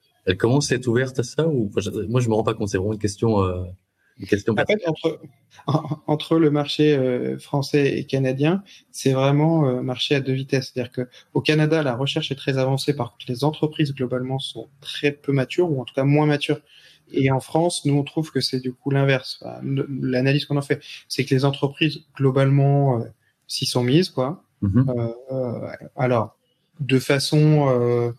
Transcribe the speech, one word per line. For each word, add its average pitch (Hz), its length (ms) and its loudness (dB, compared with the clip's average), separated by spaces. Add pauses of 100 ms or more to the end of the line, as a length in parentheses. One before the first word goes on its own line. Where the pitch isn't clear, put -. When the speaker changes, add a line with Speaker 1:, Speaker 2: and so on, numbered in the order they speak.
(260)
Speaker 1:
elles 92 120 0
commencent 139 340 2
à 131 40 2
être 120 120 -4
ouvertes 127 320 0
à 120 40 0
ça 151 220 -2
ou, 135 220 0
enfin, 101 140 -4
je, 101 260 -4
moi, 123 140 0
je 113 80 0
me 113 40 2
rends 107 100 2
pas 113 100 0
compte. 107 160 -4
C'est 98 80 0
vraiment 101 160 -2
une 107 60 -8
question, 104 440 0
euh, 90 220 -2 (520)
une 101 100 -12
question 107 260 0
Speaker 2:
En - 20 -2
fait, 175 220 0
Speaker 1:
personnelle. 160 420 -4 (480)
Speaker 2:
entre, 147 360 -2
<laughs> - 40 -20
entre 156 320 0
le 156 100 6
marché, 147 460 2
euh, 127 420 0
français 139 640 0
et 139 60 -6
canadien, 135 580 0 (280)
c'est - 200 0
vraiment, 143 560 4
euh, 127 140 0
marché 131 340 -2
à 139 60 2
deux 131 120 -2
vitesses. 131 400 -2
C'est-à-dire 120 180 -6
que 123 180 -6 (240)
au 127 80 0
Canada, 156 420 2
la 127 120 0
recherche 139 360 -4
est 135 40 -6
très 135 220 -4
avancée. 135 380 0
Par 123 160 -6
contre, - 160 -20
les 123 160 -6
entreprises, 151 500 -2
globalement, 127 460 -4
sont - 300 -12 (100)
très - 320 -4
peu 143 220 -4
matures, 139 360 0
ou 131 120 -2
en - 20 -6
tout - 100 -16
cas 135 120 0
moins 147 200 4
matures. 147 360 0 (500)
Et 135 180 2
en 131 120 0
France, - 440 -2
nous, 143 100 2
on 143 80 2
trouve 156 280 -6
que 135 80 -4
c'est 127 220 -4
du 127 120 -6
coup - 160 -8
l'inverse. 139 520 0
Enfin, 120 200 -12
le, 135 240 -4 (160)
l'analyse 135 440 2
qu'on 143 120 -2
en 143 40 -2
fait, 139 200 -2 (280)
c'est 127 160 -2
que 135 100 2
les 131 80 2
entreprises, 143 560 0 (160)
globalement, 139 840 4
euh, 113 40 -4 (420)
s'y - 200 -6
sont 127 180 0
mises, 156 260 4
quoi. 139 340 -4 (180)
Speaker 1:
Mhm. 113 280 2
Speaker 2:
Euh, 120 180 -2 (240)
euh, 117 360 -4 (280)
alors, 120 420 0 (420)
de 131 180 2
façon, 147 720 2
euh, 120 500 2